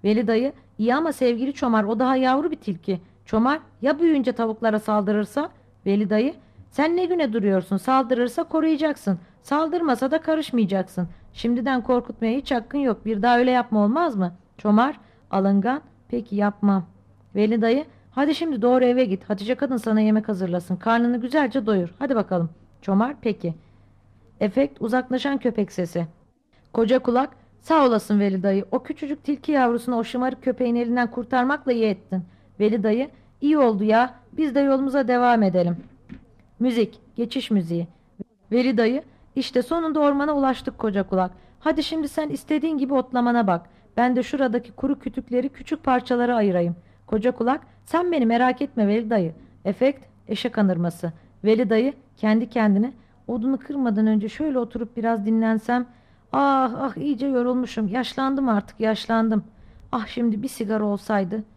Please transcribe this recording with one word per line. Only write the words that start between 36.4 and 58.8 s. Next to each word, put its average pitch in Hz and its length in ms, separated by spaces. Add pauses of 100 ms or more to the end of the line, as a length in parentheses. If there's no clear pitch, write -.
Müzik, 233 400 (160)
geçiş 240 360
müziği. 170 360 (640)
Veli 240 260
dayı, 240 260 (320)
"İşte 247 260
sonunda 320 380
ormana 285 340
ulaştık 269 440
koca 202 260
kulak. 185 280 (280)
Hadi 311 240
şimdi 320 240
sen 302 220
istediğin 302 480
gibi 269 160
otlamana 240 540
bak. 170 180 (320)
Ben 247 180
de 247 80
şuradaki 247 480
kuru 269 280
kütükleri 247 500
küçük - 340
parçalara 247 520
ayırayım." 180 400 (320)
Koca 220 240
kulak, 254 300 (240)
"Sen 349 260
beni 269 140
merak 247 360
etme 240 260
Veli 214 220
dayı." 180 240 (320)
Efekt, 254 400 (220)
eşek 233 300
anırması. 175 540 (320)
Veli 214 260
dayı, 240 240 (240)
kendi 226 320
kendine, 214 440 (340)
"Odunu 247 300
kırmadan 233 500
önce 214 220
şöyle 285 300
oturup 233 380
biraz 226 280
dinlensem. 226 600 (460)
Ah, 269 480
ah, 269 180
iyice 277 300
yorulmuşum. 247 600
Yaşlandım 262 600
artık, 208 300
yaşlandım. 220 640 (480)